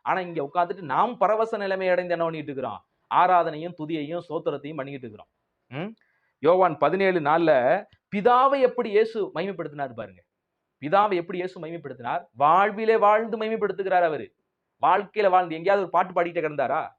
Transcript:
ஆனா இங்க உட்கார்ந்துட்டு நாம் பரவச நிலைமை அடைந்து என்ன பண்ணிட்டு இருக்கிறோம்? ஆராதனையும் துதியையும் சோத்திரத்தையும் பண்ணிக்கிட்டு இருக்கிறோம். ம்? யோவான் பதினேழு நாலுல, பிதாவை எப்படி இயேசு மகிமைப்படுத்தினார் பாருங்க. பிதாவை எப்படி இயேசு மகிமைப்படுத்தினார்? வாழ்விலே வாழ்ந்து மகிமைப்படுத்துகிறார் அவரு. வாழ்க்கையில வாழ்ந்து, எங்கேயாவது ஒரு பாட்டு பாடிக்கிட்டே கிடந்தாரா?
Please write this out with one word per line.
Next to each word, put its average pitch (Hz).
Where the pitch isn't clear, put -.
ஆனா 175
இங்க 165
உட்கார்ந்துட்டு 180
நாம் 175
பரவச 220
நிலைமை 190
அடைந்து 180
என்ன 170
பண்ணிட்டு 156
இருக்கிறோம்? 120
ஆராதனையும் 170
துதியையும் 156
சோத்திரத்தையும் 151
பண்ணிக்கிட்டு 135
இருக்கிறோம். 101
ம்? 175
யோவான் 175
பதினேழு 185
நாலுல, 156
பிதாவை 254
எப்படி 247
இயேசு 220
மகிமைப்படுத்தினார் 151
பாருங்க. 101
பிதாவை 196
எப்படி 175
இயேசு 180
மகிமைப்படுத்தினார்? 143
வாழ்விலே 202
வாழ்ந்து 214
மகிமைப்படுத்துகிறார் 196
அவரு. 143
வாழ்க்கையில 190
வாழ்ந்து, 180
எங்கேயாவது 196
ஒரு 180
பாட்டு 180
பாடிக்கிட்டே 175
கிடந்தாரா? 147